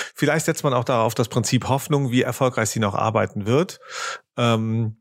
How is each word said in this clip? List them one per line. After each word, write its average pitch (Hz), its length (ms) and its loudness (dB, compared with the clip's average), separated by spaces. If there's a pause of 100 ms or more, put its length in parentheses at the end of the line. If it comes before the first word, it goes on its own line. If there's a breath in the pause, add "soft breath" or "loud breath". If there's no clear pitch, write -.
(140 loud breath)
Vielleicht 147 320 2
setzt 165 160 -2
man 139 120 2
auch 123 100 2
darauf 117 320 2
das 120 100 2
Prinzip - 420 0
Hoffnung, 139 440 0
wie 123 100 4
erfolgreich 123 460 0
sie - 100 -4
noch 101 160 0
arbeiten 104 520 0
wird. 143 340 0 (560 loud breath)
Ähm, 113 640 0